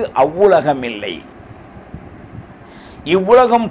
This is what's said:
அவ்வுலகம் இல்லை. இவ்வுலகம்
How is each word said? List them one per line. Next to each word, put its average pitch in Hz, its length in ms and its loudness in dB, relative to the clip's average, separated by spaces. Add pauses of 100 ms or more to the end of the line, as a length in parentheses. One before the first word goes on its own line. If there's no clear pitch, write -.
(120)
அவ்வுலகம் 151 680 2
இல்லை. 104 400 -10 (1800)
இவ்வுலகம் 220 680 2